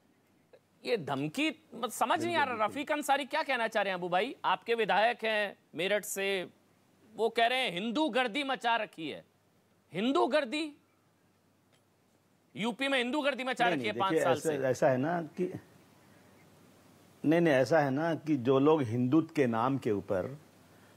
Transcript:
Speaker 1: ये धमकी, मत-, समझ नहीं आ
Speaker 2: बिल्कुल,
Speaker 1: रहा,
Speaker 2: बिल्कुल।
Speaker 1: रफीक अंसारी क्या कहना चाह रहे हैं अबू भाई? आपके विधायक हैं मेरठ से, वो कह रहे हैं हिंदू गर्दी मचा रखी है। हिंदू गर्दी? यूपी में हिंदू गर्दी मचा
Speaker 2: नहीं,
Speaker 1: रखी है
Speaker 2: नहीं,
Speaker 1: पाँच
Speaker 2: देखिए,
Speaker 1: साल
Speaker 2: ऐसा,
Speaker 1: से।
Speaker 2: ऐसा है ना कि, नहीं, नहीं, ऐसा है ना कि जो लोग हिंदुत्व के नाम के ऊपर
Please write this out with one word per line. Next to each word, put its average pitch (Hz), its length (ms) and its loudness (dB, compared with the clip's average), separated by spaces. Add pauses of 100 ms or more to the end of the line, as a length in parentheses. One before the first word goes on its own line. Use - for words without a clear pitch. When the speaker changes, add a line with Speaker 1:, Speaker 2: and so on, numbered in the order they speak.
(840)
Speaker 1:
ये 247 120 0
धमकी, 151 520 -2 (260)
मत-, 233 160 -6
समझ 311 340 0
नहीं 339 100 -2
आ 320 40 0
Speaker 2:
बिल्कुल, 254 180 0
Speaker 1:
रहा, 214 100 0
Speaker 2:
बिल्कुल। 269 140 -6
Speaker 1:
रफीक 302 100 -4
अंसारी 285 340 0
क्या 294 180 -2
कहना 254 240 -2
चाह 214 160 0
रहे 196 100 -2
हैं 180 60 -4
अबू 175 100 -4
भाई? 208 260 0 (100)
आपके 190 300 0
विधायक 214 480 2
हैं 208 340 -2 (180)
मेरठ 190 300 -2
से, 196 440 -4 (680)
वो 220 140 0
कह 226 180 2
रहे 254 120 0
हैं 233 120 -2
हिंदू 233 380 -2
गर्दी 247 340 -2
मचा 233 320 -2
रखी 175 340 -6
है। 90 160 -12 (680)
हिंदू 277 340 2
गर्दी? 294 460 -2 (1800)
यूपी 226 320 -4
में 269 100 2
हिंदू 247 240 0
गर्दी 262 220 -2
मचा 247 220 0
Speaker 2:
नहीं, 175 100 2
Speaker 1:
रखी 127 100 -4
है - 60 -2
Speaker 2:
नहीं, 117 80 -6
Speaker 1:
पाँच 190 120 2
Speaker 2:
देखिए, 156 120 2
Speaker 1:
साल 156 140 2
Speaker 2:
ऐसा, 151 120 -4
Speaker 1:
से। 147 80 -2
Speaker 2:
ऐसा 131 320 2
है 127 80 4
ना 165 240 -2
कि, - 380 -6 (1700)
नहीं, 165 160 4
नहीं, 160 120 4
ऐसा 131 260 4
है 139 120 2
ना 156 240 -2
कि 151 200 -2
जो 135 240 4
लोग 151 220 4
हिंदुत्व 127 540 2
के 135 120 4
नाम 117 300 0
के 120 140 -2
ऊपर 101 460 -2 (600)